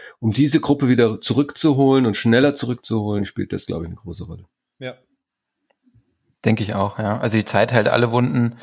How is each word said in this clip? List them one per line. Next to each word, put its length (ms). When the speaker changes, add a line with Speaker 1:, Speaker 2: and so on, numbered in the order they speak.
Speaker 1:
um 140
diese 260
Gruppe 300
wieder 320
zurückzuholen 840
und 100
schneller 380
zurückzuholen, 680
spielt 280
das, 140
glaube 180
ich, 60
eine 80
große 260
Rolle. 220
Speaker 2:
Ja. 140
Speaker 3:
Denke 200
ich 100
auch, 240
ja. 220
Also 160
die 80
Zeit 280
heilt 140
alle 240
Wunden 520